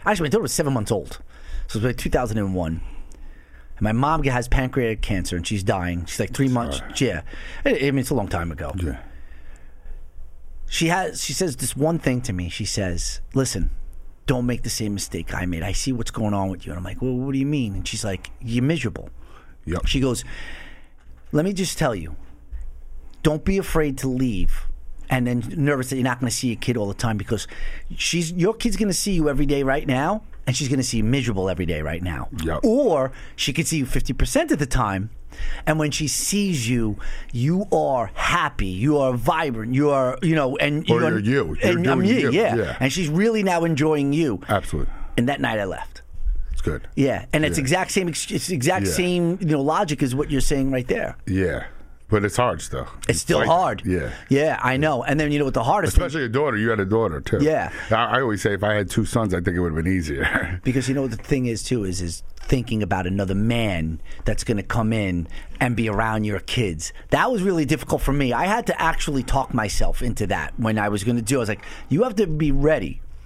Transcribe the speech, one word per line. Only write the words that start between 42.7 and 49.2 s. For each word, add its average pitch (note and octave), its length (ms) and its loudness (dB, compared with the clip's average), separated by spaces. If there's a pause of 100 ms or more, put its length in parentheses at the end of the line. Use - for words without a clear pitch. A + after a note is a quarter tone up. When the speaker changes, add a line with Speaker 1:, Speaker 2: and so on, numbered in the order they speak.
Speaker 1:
And C3 120 2
she's D#3 180 0
really G#3 340 4
now E3+ 220 4
enjoying D3+ 480 4
you. C#3+ 360 2
Speaker 2:
Absolutely. E2+ 420 0 (260)
Speaker 1:
And B2 120 4
that C#3+ 120 -2
night A#2 180 0
I G2+ 60 0
left. - 360 -8 (520)
Speaker 2:
It's - 80 0
good. - 340 -2
Speaker 1:
Yeah, A#2+ 380 2
and D#3 120 4
it's D3 120 0
Speaker 2:
Yeah. D3+ 60 0
Speaker 1:
exact F3 280 0
same F#3 160 2
ex-, - 240 -4
it's E3 180 -2
exact F3+ 380 2
Speaker 2:
Yeah. F3+ 60 0
Speaker 1:
same, F3+ 480 2